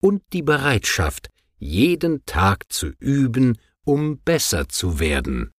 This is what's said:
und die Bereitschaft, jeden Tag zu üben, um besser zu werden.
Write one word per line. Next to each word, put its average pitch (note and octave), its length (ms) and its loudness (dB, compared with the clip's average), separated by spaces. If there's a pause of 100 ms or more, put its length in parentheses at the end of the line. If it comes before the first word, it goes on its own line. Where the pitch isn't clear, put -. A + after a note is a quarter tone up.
und G3 220 2 (100)
die F3+ 80 -2
Bereitschaft, C#3 880 0 (280)
jeden D3 680 0
Tag - 460 0
zu - 160 -6 (120)
üben, C3 580 2 (280)
um D3 340 0
besser B2+ 480 0
zu E2+ 320 -2
werden. C2+ 600 -2